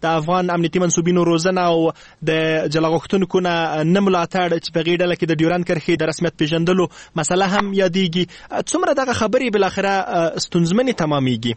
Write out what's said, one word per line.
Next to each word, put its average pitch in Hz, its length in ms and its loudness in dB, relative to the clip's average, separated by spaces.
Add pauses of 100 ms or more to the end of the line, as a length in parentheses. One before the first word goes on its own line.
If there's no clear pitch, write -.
د 165 40 -2
افغان 170 440 0
امنیتي 170 280 0
منصوبینو 175 460 2
روزنه 170 360 2
او 165 320 2 (300)
د 160 100 0 (340)
جلا 160 220 0
غوښتونکو 185 520 0
نه، 165 420 -2
نه 175 180 2
ملاتړ 180 480 0
چې 165 260 -4
په 170 60 0
هغې 170 160 0
ډله 175 180 0
کې 165 140 -2
د 165 120 0
ډیورنډ 175 280 2
کرښې 170 280 0
د 156 60 -4
رسمیت 160 380 -2
پېژندلو 170 440 2 (320)
مسله 180 300 0
هم 202 260 -2
یادېږي، 185 520 0 (460)
څومره 349 220 0
دغه 254 200 0
خبرې 233 400 0
بالاخره، 196 360 0
اه، 185 480 0
ستونزمنې 180 560 0
تمامېږي؟ 127 640 -2